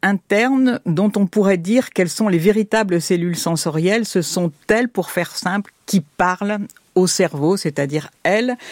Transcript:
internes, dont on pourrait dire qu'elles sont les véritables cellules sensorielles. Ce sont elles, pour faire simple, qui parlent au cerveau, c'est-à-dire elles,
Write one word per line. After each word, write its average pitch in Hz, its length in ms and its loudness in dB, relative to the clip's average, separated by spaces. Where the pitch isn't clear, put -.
internes, 240 840 2
dont 185 300 2
on 208 100 2
pourrait 196 320 2
dire 202 340 0
qu'elles 180 180 0
sont 220 180 -2
les 180 100 2
véritables 202 640 2
cellules 175 360 -2
sensorielles. 170 680 -2
Ce 190 160 -2
sont 170 300 -2
elles, 233 220 2
pour 185 200 -6
faire - 260 -4
simple, 196 360 -4
qui 190 140 0
parlent 202 580 -2
au 185 140 4
cerveau, 165 500 0
c'est-à-dire 143 540 -4
elles, 226 320 0